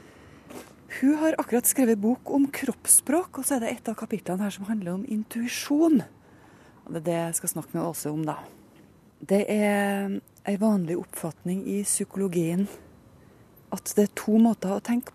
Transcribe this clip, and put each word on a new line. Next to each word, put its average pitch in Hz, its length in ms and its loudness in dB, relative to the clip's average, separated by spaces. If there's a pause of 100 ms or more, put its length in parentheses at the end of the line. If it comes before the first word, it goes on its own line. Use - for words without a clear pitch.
(1040)
Hun 277 180 6
har 320 160 2
akkurat 247 320 0
skrevet 226 320 4
bok 226 320 0
om 277 160 4
kroppsspråk, - 920 0
og 262 60 -6
så 269 140 0
er 226 80 -4
det 240 80 -4
et 226 180 -8
av 214 80 -10
kapitlene 196 480 -4
her 190 80 -6
som 196 80 -12
handler 190 320 -4
om 196 80 -6
intuisjon. 240 960 2 (840)
Og - 100 -16
det 160 80 -6
er - 60 -10
det 170 100 0
jeg 165 220 -4
skal 175 100 -4
snakke 160 240 -8
med 165 80 -2
Åse 160 320 -6
om, 160 80 -2
da. 156 140 -4 (800)
Det 196 240 2
er 202 720 0 (320)
ei 202 80 0
vanlig 185 480 2
oppfatning 180 640 -6
i 202 160 -2
psykologien 180 800 0 (1120)
at - 160 -8
det 208 160 4
er - 80 -20
to 220 240 4
måter 208 320 4
å 202 80 -2
tenke 240 340 -2